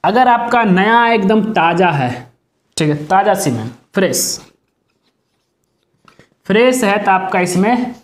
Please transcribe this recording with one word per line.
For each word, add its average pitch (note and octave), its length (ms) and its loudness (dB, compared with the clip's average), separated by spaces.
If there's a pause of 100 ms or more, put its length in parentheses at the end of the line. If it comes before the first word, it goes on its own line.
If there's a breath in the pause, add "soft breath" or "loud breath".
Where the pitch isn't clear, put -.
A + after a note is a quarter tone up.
अगर B3 240 2
आपका A#3+ 360 0
नया G#3+ 440 2
एकदम G#3+ 360 2
ताज़ा E3+ 460 0
है, D3+ 200 -2 (640)
ठीक D#3 120 -2
है, D3 180 -4
ताज़ा G3 300 2
सीमेंट A#2+ 360 -4 (220)
फ्रेश, - 460 -4 (2000 soft breath)
फ्रेश B3 380 2
है G3+ 200 0
तो G3 60 0
आपका F#3 300 0
इसमें G3 640 0